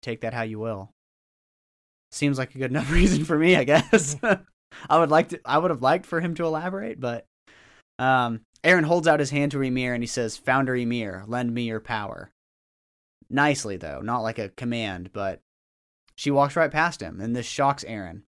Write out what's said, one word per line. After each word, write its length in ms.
Take 200
that 120
how 80
you 160
will. 320
Seems 280
like 160
a 40
good 120
enough 200
<laughs> 20
reason 320
for 140
me, 180
I 80
guess. 560
<laughs> 680
I 100
would 120
like 200
to, 140
I 140
would 120
have 120
liked 240
for 140
him 160
to 80
elaborate, 560
but, 260
um, 420
Aaron 220
holds 240
out 120
his 100
hand 220
to 100
Ymir 320
and 80
he 40
says, 300
"Founder 400
Ymir, 500
lend 280
me 100
your 160
power." 500
Nicely, 460
though, 240
not 200
like 180
a 120
command, 640
but 280
she 140
walks 260
right 140
past 300
him, 200
and 140
this 120
shocks 380
Aaron. 400